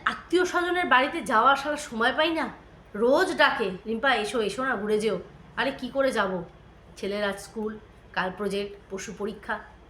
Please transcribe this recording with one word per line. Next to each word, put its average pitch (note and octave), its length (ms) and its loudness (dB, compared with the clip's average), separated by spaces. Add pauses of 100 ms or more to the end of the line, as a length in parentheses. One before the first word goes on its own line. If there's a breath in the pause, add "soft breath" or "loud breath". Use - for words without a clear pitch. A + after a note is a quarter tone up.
আত্মীয় F4 400 0
স্বজনের F4+ 400 0
বাড়িতে C4+ 360 4
যাওয়ার B3 340 6
শালা D4 220 -2
সময় A#3+ 360 -2
পাই D4+ 160 2
না। D4+ 200 -2 (460)
রোজ C4+ 420 4
ডাকে, B3+ 320 4 (160)
"রিম্পা A3+ 300 2
এসো, G#3+ 260 -2
এসো G#3 220 -2
না, C4 120 -2
ঘুরে G#3 240 0
যেও।" G3+ 200 0 (360)
আরে B3 160 0
কি C4 180 -8
করে C4+ 220 2
যাব? F#3+ 320 0 (540)
ছেলের G3+ 260 -4
আজ G3 200 -4
স্কুল, G#3+ 360 -8 (340)
কাল F#3 240 -2
প্রজেক্ট, G3+ 380 -4 (140)
পরশু F#3+ 280 -10
পরীক্ষা। G#3+ 420 -8 (300)